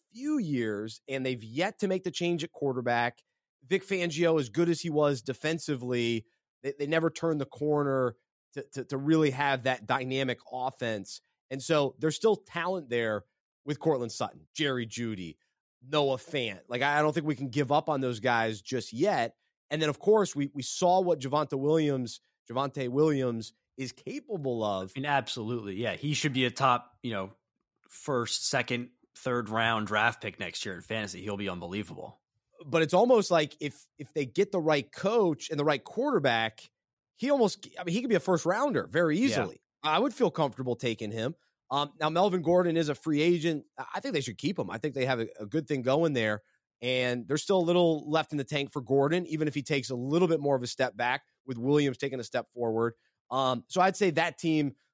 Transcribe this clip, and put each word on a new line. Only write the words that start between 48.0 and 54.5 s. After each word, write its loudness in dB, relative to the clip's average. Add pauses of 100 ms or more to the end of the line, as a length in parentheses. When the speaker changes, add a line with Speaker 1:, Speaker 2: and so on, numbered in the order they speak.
Speaker 1:
left 0
in -2
the -2
tank -4
for -8
Gordon, 2
even -2
if -4
he -4
takes -2
a -4
little 2
bit 2
more 0
of 0
a -6
step -2
back -2 (240)
with -6
Williams 2
taking -6
a -8
step -4
forward. 0 (360)
Um, 0
so 0
I'd 4
say 2
that -2
team, 0 (180)